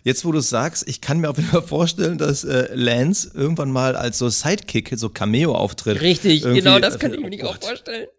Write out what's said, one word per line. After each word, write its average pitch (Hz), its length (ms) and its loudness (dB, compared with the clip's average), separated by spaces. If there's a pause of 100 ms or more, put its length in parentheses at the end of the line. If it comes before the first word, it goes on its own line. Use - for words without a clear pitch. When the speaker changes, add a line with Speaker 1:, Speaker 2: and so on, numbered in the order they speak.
Speaker 1:
jetzt, 127 220 0
wo 165 80 0
du's 156 160 0
sagst, 131 400 -2
ich - 140 -10
kann 160 180 0
mir 156 80 0
auf 143 80 -4
jeden 160 140 0
Fall 170 100 4
vorstellen, 165 560 0
dass, 143 280 0
äh, 127 300 0
Lance 123 600 2
irgendwann 147 360 -2
mal 131 260 2
als 120 200 -2
so 123 140 0
Sidekick, 143 680 -2
so 113 140 -4
Cameo-Auftritt 107 880 0
Speaker 2:
Richtig, 165 420 4
Speaker 1:
irgendwie 123 200 4
Speaker 2:
genau, 190 160 6
das 196 200 2
könnte 240 180 -2
ich 294 40 -6
Speaker 1:
oh - 40 -6
Speaker 2:
mir 185 60 -8
nicht 202 140 -8
auch 185 80 -6
Speaker 1:
Gott. - 120 -14
Speaker 2:
vorstellen. 226 420 -10 (120)